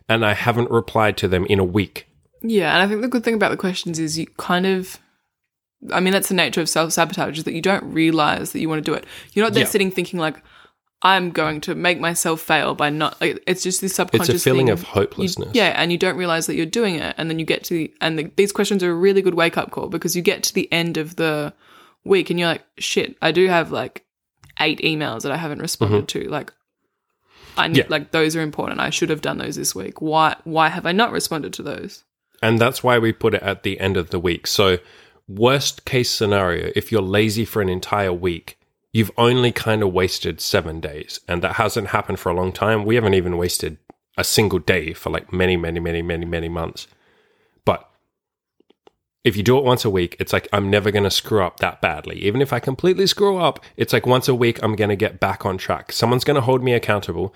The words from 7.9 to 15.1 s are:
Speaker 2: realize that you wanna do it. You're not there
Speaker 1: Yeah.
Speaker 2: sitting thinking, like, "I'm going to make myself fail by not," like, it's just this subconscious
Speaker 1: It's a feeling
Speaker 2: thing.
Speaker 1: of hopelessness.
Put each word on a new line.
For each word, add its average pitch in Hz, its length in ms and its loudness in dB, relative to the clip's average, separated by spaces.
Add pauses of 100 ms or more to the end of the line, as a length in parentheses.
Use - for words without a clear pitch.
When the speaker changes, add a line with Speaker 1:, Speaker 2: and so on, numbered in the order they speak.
Speaker 2:
realize 160 600 2
that - 80 -6
you 160 80 -2
wanna 156 140 -2
do 156 120 -2
it. - 100 -8 (280)
You're 202 140 2
not 220 80 0
there 220 100 4
Speaker 1:
Yeah. - 40 -4
Speaker 2:
sitting 190 220 0
thinking, 180 300 -4
like, 156 160 -2 (640)
"I'm 185 300 2
going 156 300 -2
to 175 120 -4
make 170 260 0
myself 165 400 -2
fail 139 340 0
by 147 140 0
not," 151 320 -2
like, - 260 -2
it's 180 160 -2
just 185 180 -2
this 190 140 -4
subconscious 175 420 2
Speaker 1:
It's 87 100 0
a 131 40 4
feeling 131 160 4
Speaker 2:
thing. 117 60 4
Speaker 1:
of 87 120 -2
hopelessness. - 720 -2